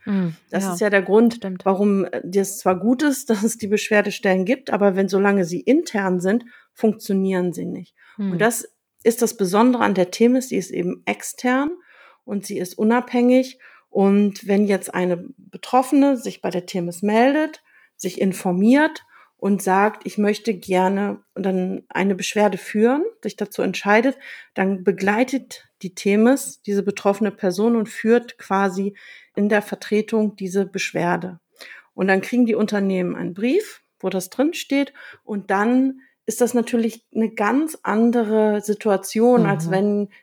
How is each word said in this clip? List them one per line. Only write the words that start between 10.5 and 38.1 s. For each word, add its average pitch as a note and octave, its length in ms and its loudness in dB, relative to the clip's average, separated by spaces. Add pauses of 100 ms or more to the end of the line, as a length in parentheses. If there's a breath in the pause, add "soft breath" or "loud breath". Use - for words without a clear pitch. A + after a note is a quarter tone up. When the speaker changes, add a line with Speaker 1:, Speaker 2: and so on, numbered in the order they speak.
Speaker 2:
ist F3 140 -6
eben F3+ 340 -4
extern B3+ 680 -2 (540 soft breath)
und G3+ 200 -8
sie G3 140 -10
ist F3 180 -8
unabhängig. B3 800 2 (320 soft breath)
Und G3 600 2
wenn G3+ 160 2
jetzt G3 280 -2
eine F3+ 300 -2 (140)
Betroffene C4+ 800 0
sich - 240 -10
bei - 80 -4
der F3 160 -4
Themis F3 380 -6
meldet, C#4 600 2 (320 soft breath)
sich - 240 -10
informiert G3+ 880 2 (320 soft breath)
und G3 240 -2
sagt, G3+ 460 0
ich - 100 -8
möchte G#3 380 0
gerne F#3+ 640 0 (140)
dann F#3+ 540 -2
eine F#3+ 260 0
Beschwerde G3+ 420 0
führen, B3 460 0 (180)
sich G3+ 140 -8
dazu - 260 -6
entscheidet, G#3 560 2 (360 loud breath)
dann F#3+ 300 -2
begleitet G#3 840 -2 (140)
die F3+ 120 -10
Themis A3 720 0
diese G3+ 200 -2
betroffene G3 480 -2
Person G#3 440 0
und A3 140 -2
führt A#3 480 0
quasi G3 580 -2 (400 loud breath)
in G3+ 140 0
der G#3 120 2
Vertretung G#3+ 760 -2
diese F#3+ 300 -2
Beschwerde. F3 720 -4 (540 loud breath)
Und F#3+ 140 -2
dann F#3+ 140 2
kriegen A#3+ 240 2
die A3 100 2
Unternehmen F#3+ 600 -2
einen F3 180 -8
Brief, B3+ 500 -2 (160)
wo F#3+ 100 -6
das F#3 200 -4
drin D4+ 240 0
steht, C#4 400 -2 (300 loud breath)
und G3+ 280 -8
dann B3+ 480 2 (280 loud breath)
ist A3 140 -4
das A#3+ 140 2
natürlich A#3 580 -2
eine A3 160 0
ganz A3+ 540 -2
andere G#3+ 800 2